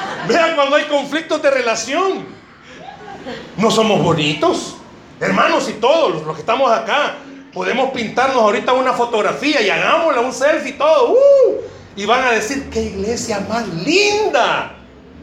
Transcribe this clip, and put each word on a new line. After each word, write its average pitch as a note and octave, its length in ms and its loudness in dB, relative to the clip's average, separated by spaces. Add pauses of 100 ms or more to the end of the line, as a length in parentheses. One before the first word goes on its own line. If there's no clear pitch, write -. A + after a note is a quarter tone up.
(280)
Vea E4 280 2
cuando C#4+ 200 2
hay D4+ 80 2
conflictos D4+ 580 -2
de D4 80 2
relación. C4+ 760 0 (1300)
No G#3 140 2
somos G#3+ 320 2
bonitos. D#3 720 0 (440)
Hermanos, B3 500 0
y G3 40 -6
todos C#4 400 2
los, D#3 100 -8
los D#3 120 -8
que D3+ 60 -12
estamos B3 300 0
acá, A3 440 0 (380)
podemos A3+ 380 -2
pintarnos B3 460 -2
ahorita A#3 360 2
una B3+ 200 2
fotografía A#3 680 0
y G3+ 80 0
hagámosla, B3 520 2
un B3+ 120 -4
selfie C#4 380 0
y - 20 -12
todo. C#4+ 400 2
¡Uh! C5+ 480 6 (360)
Y G3+ 80 -6
van B3+ 200 2
a B3 60 2
decir, C4+ 380 -2
"Qué A3+ 120 -4
iglesia G#3+ 680 -4
más A3+ 220 -4
linda". C#4+ 1040 0 (500)